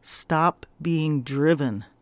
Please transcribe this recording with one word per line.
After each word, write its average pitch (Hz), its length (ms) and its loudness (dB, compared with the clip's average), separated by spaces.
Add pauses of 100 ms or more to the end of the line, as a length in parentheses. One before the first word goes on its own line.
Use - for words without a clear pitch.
stop - 640 -2 (160)
being 156 400 0
driven 139 640 0 (160)